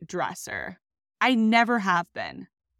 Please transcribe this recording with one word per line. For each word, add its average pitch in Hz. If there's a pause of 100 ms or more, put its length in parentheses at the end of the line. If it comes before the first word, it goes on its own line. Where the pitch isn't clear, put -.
dresser. - (400)
I 247
never 233
have 180
been. 87 (320)